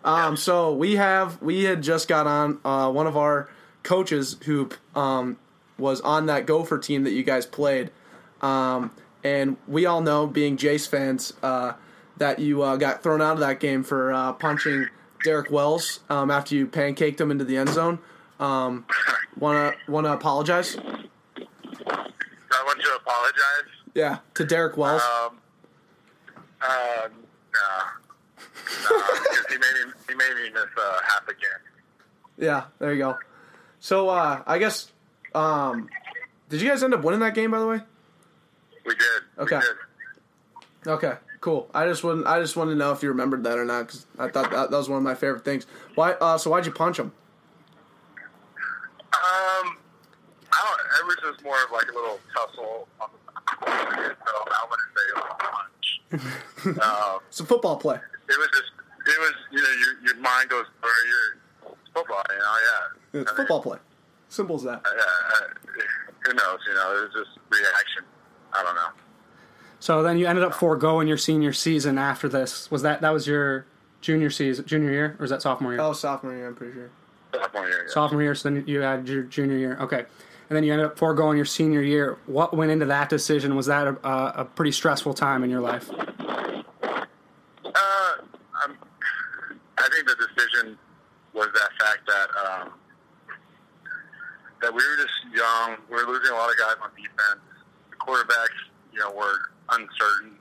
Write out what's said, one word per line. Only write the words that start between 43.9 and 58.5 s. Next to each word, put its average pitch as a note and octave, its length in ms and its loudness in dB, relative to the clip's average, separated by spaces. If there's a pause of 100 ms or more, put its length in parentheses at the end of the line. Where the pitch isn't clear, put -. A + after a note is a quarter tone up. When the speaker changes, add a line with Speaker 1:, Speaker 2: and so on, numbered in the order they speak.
Speaker 1:
I B2+ 120 -4
thought C3+ 220 0
that, C3 200 0
that C#3+ 60 2
was C#3 120 -2
one C#3 80 0
of C3+ 60 2
my B2+ 120 0
favorite C3 300 -2
things. C#3 200 -2 (300)
Why? E3+ 180 4
Uh, E3 240 4
so D#3+ 120 -2
why'd F3 160 2
you D#3 60 -4
punch E3+ 260 0
him? A2+ 140 -4 (2000)
Speaker 2:
Um, F#3 640 0 (760)
I F#3 100 2
don't, G#3 160 0 (200)
it E3+ 60 0
was F3 160 0
just D3 220 -8
more C3+ 200 0
of, A#2 80 -2
like, A#2 200 -2
a - 20 -14
little A2+ 260 -4 (160)
tussle A2+ 520 -6 (120)
on A2 120 -10
the - 440 -8
court, - 720 -4
so A2 100 -2
I A2 340 -2
wouldn't - 260 -4
say G#2 140 2
it G2+ 60 -6
was - 140 -4
a - 140 -8
punch. G2+ 240 -6 (440)
Speaker 1:
<laughs> C3 360 -8 (160)
Speaker 2:
Um, G#2 640 0
Speaker 1:
It's - 120 -14
a E3 60 -8
football G3 320 4
play. C#3+ 180 0
Speaker 2:
it - 420 -4
was D#3 140 2